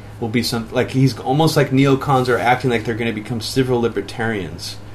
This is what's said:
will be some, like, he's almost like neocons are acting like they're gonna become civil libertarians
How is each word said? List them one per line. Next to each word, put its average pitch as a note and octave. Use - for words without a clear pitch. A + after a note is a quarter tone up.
will A#2+
be A#2
some, A2+
like, B2
he's C3
almost D3+
like C#3+
neocons C3+
are A#2
acting A#2+
like A2+
they're A#2
gonna A#2
become G#2+
civil B2
libertarians G#2+